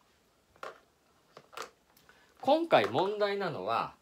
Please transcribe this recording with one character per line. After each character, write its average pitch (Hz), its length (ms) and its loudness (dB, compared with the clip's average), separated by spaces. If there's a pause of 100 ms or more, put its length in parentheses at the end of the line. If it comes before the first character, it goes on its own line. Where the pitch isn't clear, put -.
(2500)
今 320 260 2
回 117 200 6
問 185 320 0
題 202 180 -2
な 185 140 -4
の 95 140 -8
は 104 360 -2